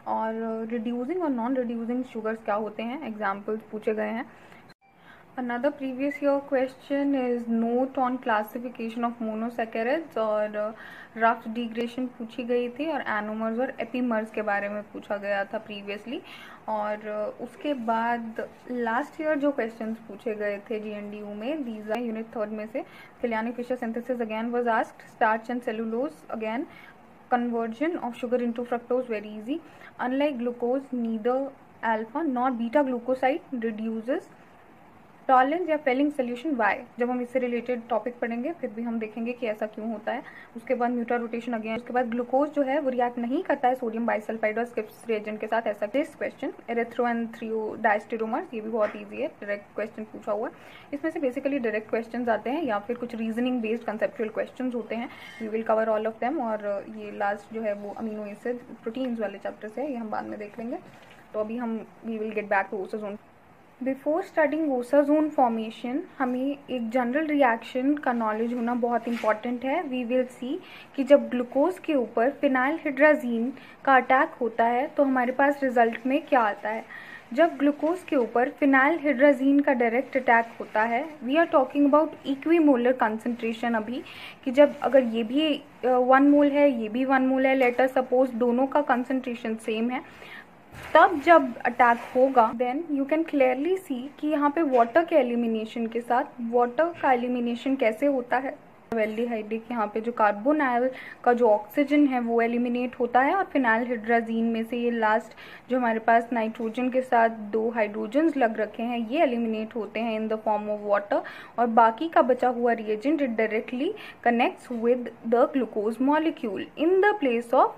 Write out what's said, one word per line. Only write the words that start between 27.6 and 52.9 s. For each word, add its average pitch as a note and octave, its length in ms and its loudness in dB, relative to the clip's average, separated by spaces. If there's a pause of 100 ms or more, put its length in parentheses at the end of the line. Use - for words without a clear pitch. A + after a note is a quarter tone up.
of A#3+ 240 -8
sugar A#3+ 180 0
into A#3+ 240 -2
fructose A#3+ 420 -2
very G#3+ 240 -6
easy, A3 280 -6 (420)
unlike C4+ 400 0
glucose B3 540 -4
neither A#3 440 -2 (460)
alpha A3+ 420 -2
nor B3+ 240 0 (100)
beta A#3 220 2
glucoside C4 800 -2
reduces A3+ 560 -4 (1080)
टॉलेंस C#4+ 420 4
या D4+ 80 2
failing C#4+ 340 2
solution, B3+ 440 -4
why? G#3 200 2 (240)
जब A#3+ 100 0
हम B3 120 -2
इससे B3 180 -2
related A#3+ 500 -2
topic A#3 300 -4
पढ़ेंगे A#3+ 320 -4
फिर A#3+ 180 -8
भी G#3+ 120 -10
हम A#3 180 -4
देखेंगे A3+ 340 -6
कि A#3+ 140 -6
ऐसा G#3+ 180 -4
क्यों G#3+ 260 -8
होता G#3+ 200 -6
है। B3+ 120 -4 (320)
उसके A#3+ 200 -4
बाद A#3+ 160 0
muta A#3 200 -2
rotation A#3 380 -4
again, A3 280 -4
उसके A#3+ 160 -10
बाद B3 160 0
glucose B3 400 0
जो D4 120 0
है C4+ 180 0
वो C4+ 100 -2
react A#3+ 280 0
नहीं B3+ 260 -2
करता C#4 240 0
है B3+ 80 2
sodium A3+ 300 -4
bisulfide G#3+ 520 -2
और A#3 80 -2
स्किप्स - 440 -10
reagent G#3+ 300 -4
के A3 80 -6
साथ, A3+ 200 0
ऐसा। G#3 180 -4
This C#4+ 300 -2
question, B3+ 380 -6 (160)
erythro A#3 360 -2
and A#3 300 -4
thrio-diastereomers, A3 1200 -2
ये A3 80 -8
भी A3 80 -8
बहुत G#3+ 260 0
easy G#3 260 -12
है, D4 60 -4
direct G3+ 480 -10
question A3 280 -8
पूछा G#3+ 280 -8
हुआ A3 160 -2
है। E4+ 60 -12 (400)
इसमें D#4+ 180 -4
से E4+ 80 -6
basically C#4 400 0
direct G#3+ 300 -4
questions A#3 400 -4
आते A3 200 0
हैं D#4+ 140 -2
या G#3 160 0
फिर A#3 160 -6